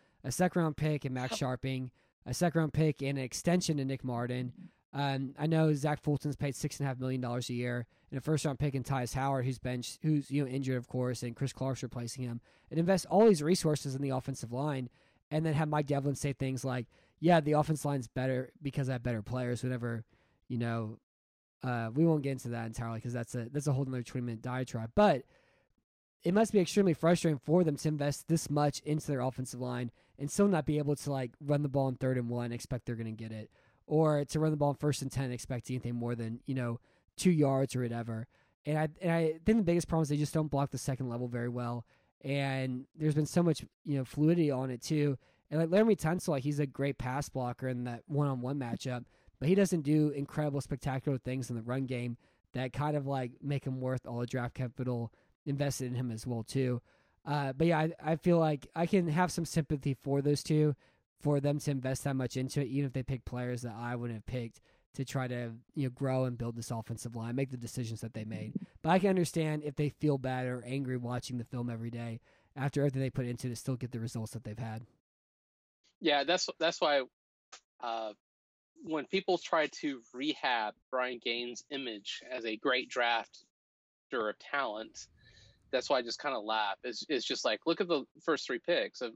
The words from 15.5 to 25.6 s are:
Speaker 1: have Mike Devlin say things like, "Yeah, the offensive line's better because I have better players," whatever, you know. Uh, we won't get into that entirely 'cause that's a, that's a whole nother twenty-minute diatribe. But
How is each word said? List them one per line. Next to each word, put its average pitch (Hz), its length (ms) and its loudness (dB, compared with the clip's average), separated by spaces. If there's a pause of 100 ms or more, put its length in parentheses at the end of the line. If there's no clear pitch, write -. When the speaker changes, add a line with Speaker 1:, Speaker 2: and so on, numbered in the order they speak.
Speaker 1:
have 156 140 2
Mike 151 180 2
Devlin 139 280 2
say 143 180 -2
things 131 320 -2
like, 127 220 -2 (320)
"Yeah, 165 220 8
the 151 120 2
offensive 151 340 2
line's 139 200 0
better 131 460 -2 (100)
because 139 260 -2
I 131 40 0
have 123 100 -4
better 120 200 -2
players," 123 420 -4
whatever, 117 400 -4 (440)
you 123 100 -4
know. 113 400 -2 (680)
Uh, 117 280 -2
we 147 120 4
won't 156 180 4
get 139 100 0
into 127 160 -6
that 117 180 -4
entirely 113 340 -6
'cause 120 140 -6
that's 120 200 -6
a, 120 160 -6
that's 139 160 -4
a 147 60 2
whole 135 140 0
nother 127 160 -4
twenty-minute 117 400 -6
diatribe. 123 520 -6
But 190 300 6 (1000)